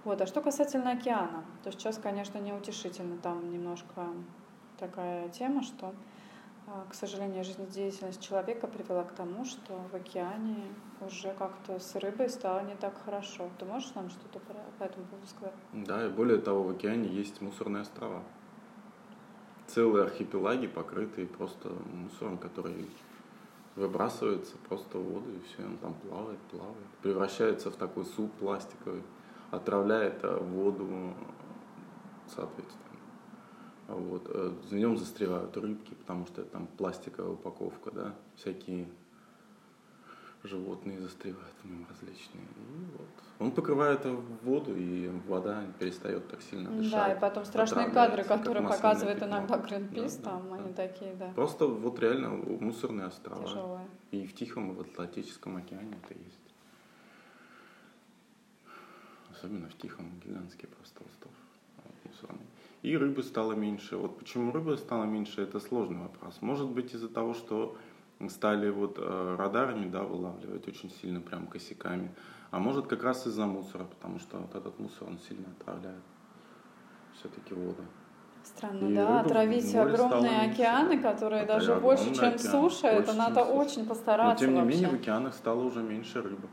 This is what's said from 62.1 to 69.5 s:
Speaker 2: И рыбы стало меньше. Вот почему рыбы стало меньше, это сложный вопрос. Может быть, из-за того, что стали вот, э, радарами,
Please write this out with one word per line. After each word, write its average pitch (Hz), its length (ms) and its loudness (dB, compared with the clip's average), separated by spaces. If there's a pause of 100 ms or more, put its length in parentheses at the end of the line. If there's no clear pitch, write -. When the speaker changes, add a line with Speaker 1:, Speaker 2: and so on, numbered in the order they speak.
Speaker 2:
И 151 140 2
рыбы 135 260 2
стало 110 300 0
меньше. 104 440 -2
Вот 95 220 -2
почему 120 340 0
рыбы 156 240 2
стало 113 280 -2
меньше, 107 380 0
это 101 180 -2
сложный 98 400 0
вопрос. - 400 -12
Может 135 280 0
быть, 123 260 -4
из-за 113 140 -6
того, 117 260 0
что 110 420 -2 (540)
стали 104 400 4
вот, 101 280 0
э, 90 400 0
радарами, 104 520 2